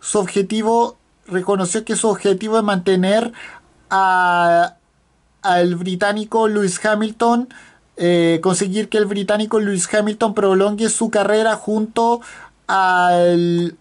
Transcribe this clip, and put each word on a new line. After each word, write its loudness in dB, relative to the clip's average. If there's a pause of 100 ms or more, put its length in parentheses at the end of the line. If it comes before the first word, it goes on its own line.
su -4
objetivo, 0 (300)
reconoció -2
que -4
su 0
objetivo 0
es 2
mantener 0 (580)
a, 2 (640)
al 2
británico -2
Lewis -2
Hamilton, 0 (460)
eh, 2
conseguir -2
que -4
el 2
británico -2
Lewis -2
Hamilton 0
prolongue 0
su -2
carrera 0
junto -2 (460)
al 2